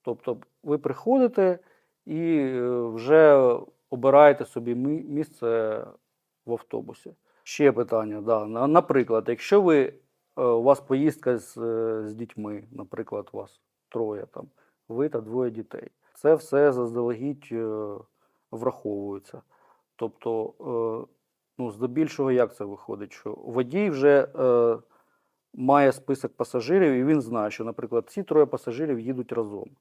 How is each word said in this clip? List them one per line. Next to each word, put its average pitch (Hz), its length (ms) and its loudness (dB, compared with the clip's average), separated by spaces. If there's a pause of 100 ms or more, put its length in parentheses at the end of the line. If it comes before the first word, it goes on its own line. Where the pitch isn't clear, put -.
Тобто 117 360 -8 (260)
ви 151 140 -2
приходите 208 800 0 (460)
і, 160 320 -2
е, 123 440 -2
вже 127 760 6 (340)
обираєте 139 560 6
собі 120 300 -6
мі-, 143 280 -2
місце 113 760 -4 (680)
в 117 60 -8
автобусі. 113 640 -10 (300)
Ще 143 280 2
питання, 107 500 -4
да. 107 240 -2
На-, 113 220 -4
наприклад, 127 600 2
якщо 196 340 2
ви, 151 320 2 (440)
е, 135 60 -4
у 117 200 0
вас 135 180 4
поїздка 135 560 -2
з, - 200 -14
е, 113 500 -6
з 107 60 -12
дітьми, 107 580 -12
наприклад, 104 600 -12
у 104 60 -12
вас - 240 -16 (280)
троє 107 360 -6
там, - 220 -18 (420)
ви 131 200 -2
та 123 120 -6
двоє 120 300 -4
дітей. - 400 -14 (220)
Це 156 220 4
все 143 360 2
заздалегідь, 123 800 -4
е, 110 360 -6 (640)
враховується. 104 920 -8 (540)
Тобто, 110 640 -6
е, 117 540 -6 (440)
ну, 120 140 -8
здебільшого 131 600 -4
як 123 240 0
це 101 100 -12
виходить? 101 480 -12
Що - 200 -12
водій 131 560 -4
вже, 143 460 4
е, 120 420 2 (760)
має 139 380 4
список 131 420 -8
пасажирів, 135 600 0
і 127 100 0
він 151 180 2
знає, 110 300 -4
що, - 120 -12
наприклад, 117 460 -6
ці 196 140 -10
троє 151 220 4
пасажирів 127 540 -6
їдуть 123 320 -8
разом. 107 380 -8 (120)